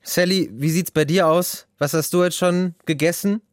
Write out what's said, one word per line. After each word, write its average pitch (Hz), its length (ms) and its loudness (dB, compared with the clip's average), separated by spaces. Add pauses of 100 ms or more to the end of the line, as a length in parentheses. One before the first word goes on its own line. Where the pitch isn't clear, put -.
Sally, 180 500 0
wie 135 160 -2
sieht's 170 220 -2
bei 151 140 2
dir 170 220 2
aus? 170 400 0 (100)
Was 147 160 -2
hast 156 200 -2
du 180 100 4
jetzt 180 140 0
schon 180 380 0 (100)
gegessen, 170 560 0 (120)